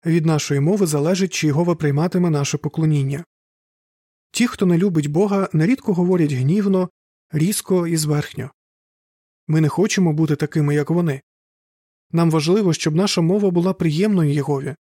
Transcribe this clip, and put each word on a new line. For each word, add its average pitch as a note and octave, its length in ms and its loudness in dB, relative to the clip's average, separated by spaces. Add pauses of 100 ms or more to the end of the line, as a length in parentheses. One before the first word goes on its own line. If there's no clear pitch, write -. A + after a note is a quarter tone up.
Від E3 200 2
нашої D3+ 340 0
мови F#3 280 2
залежить, F3 460 0
чи D#3 140 -2
Єгова E3+ 280 0
прийматиме E3 540 0
наше C#3+ 280 -2
поклоніння. D3 680 -2 (1040)
Ті, A#3+ 160 0
хто - 180 -2
не F3 120 4
любить E3 300 0
Бога, G3 460 0
нерідко F#3+ 400 0
говорять F3 380 2
гнівно, F#3 580 0 (420)
різко F3 560 0
і E3 100 0
зверхньо. D3 540 -4 (960)
Ми D#3 140 2
не D3+ 80 2
хочемо F3+ 440 0
бути D3+ 220 0
такими, D3 400 -2
як D3 140 -2
вони. D#3+ 320 -2 (920)
Нам E3 200 2
важливо, E3 420 2
щоб D3+ 220 -2
наша F#3 260 0
мова F#3+ 300 0
була F3 220 0
приємною E3+ 600 0
Єгові. C#3+ 420 -4 (140)